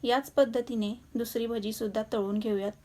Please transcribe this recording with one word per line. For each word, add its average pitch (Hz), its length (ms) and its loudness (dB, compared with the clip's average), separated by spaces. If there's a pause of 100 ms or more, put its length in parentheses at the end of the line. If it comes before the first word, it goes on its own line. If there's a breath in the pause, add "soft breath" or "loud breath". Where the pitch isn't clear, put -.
याच 247 300 2
पद्धतीने 233 600 2 (220)
दुसरी 233 320 -2
भजीसुद्धा 220 560 -2 (100)
तळून 202 260 0
घेऊयात. 208 340 0 (120)